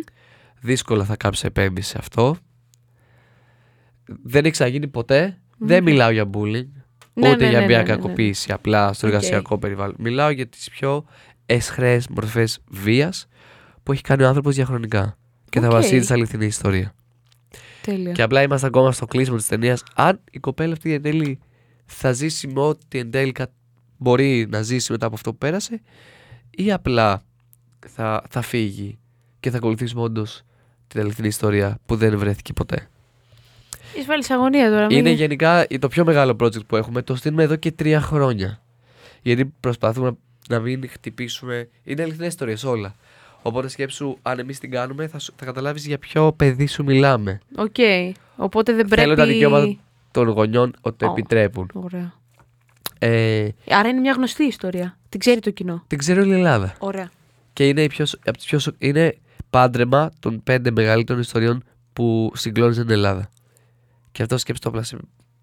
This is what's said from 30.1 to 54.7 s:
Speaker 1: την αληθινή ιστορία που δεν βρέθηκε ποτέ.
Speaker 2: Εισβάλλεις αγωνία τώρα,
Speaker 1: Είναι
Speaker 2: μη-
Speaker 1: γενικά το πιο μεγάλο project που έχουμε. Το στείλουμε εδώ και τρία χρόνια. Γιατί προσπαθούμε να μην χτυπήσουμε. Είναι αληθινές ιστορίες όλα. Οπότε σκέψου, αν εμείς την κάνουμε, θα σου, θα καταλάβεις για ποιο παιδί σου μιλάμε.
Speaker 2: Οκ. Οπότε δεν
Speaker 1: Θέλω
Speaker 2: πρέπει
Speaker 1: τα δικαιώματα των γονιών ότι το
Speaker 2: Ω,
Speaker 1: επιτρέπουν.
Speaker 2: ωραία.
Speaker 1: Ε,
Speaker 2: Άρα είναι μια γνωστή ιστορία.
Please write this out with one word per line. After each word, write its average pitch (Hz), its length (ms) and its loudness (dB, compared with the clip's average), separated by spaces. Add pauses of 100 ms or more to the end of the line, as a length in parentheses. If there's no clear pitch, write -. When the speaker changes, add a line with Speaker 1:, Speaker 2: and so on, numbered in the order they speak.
Speaker 1:
την - 140 -6
αληθινή 107 260 -4
ιστορία 104 580 0
που 120 100 -2
δεν 110 220 2
βρέθηκε 101 360 -4
ποτέ. - 340 -6 (1120)
Speaker 2:
Εισβάλλεις 285 320 -4
αγωνία 262 400 4
τώρα, 214 200 4
Speaker 1:
Είναι - 200 4
Speaker 2:
μη- - 60 4
Speaker 1:
γενικά 156 520 2 (120)
το 135 80 0
πιο 165 180 2
μεγάλο 143 340 4
project 110 280 0
που - 80 -2
έχουμε. 117 260 -2
Το 127 140 -6
στείλουμε 156 280 0
εδώ 156 120 2
και 156 160 -4
τρία 151 300 0
χρόνια. 120 600 -2 (600)
Γιατί 123 240 2 (140)
προσπαθούμε 123 520 -2 (380)
να 120 100 -2
μην 127 300 -6
χτυπήσουμε. 120 800 -12 (140)
Είναι 143 180 -8
αληθινές 165 260 -8
ιστορίες 123 360 -6
όλα. 110 320 -4 (460)
Οπότε 127 260 -4
σκέψου, 135 540 -8
αν 127 180 -6
εμείς 131 200 -12
την 131 120 -14
κάνουμε, 131 360 -6
θα 156 120 -16
σου, - 160 -14
θα - 100 -18
καταλάβεις 139 400 -8
για 147 120 -4
ποιο 156 360 2
παιδί 143 340 2
σου - 160 -6
μιλάμε. 131 560 2 (180)
Speaker 2:
Οκ. 214 180 -6 (600)
Οπότε 220 380 0
δεν 220 140 2
Speaker 1:
Θέλω 214 160 4
Speaker 2:
πρέπει 151 160 4
Speaker 1:
τα - 60 8
δικαιώματα 202 500 4 (360)
των 123 160 2
γονιών 113 540 2
ότι 110 160 -6
το 113 100 0
Speaker 2:
Ω, 175 40 0
Speaker 1:
επιτρέπουν. 104 640 0
Speaker 2:
ωραία. 180 400 -10 (840)
Speaker 1:
Ε, 113 480 2 (220)
Speaker 2:
Άρα 208 200 4
είναι 254 100 0
μια 262 120 2
γνωστή 262 320 -2
ιστορία. 180 540 -4 (120)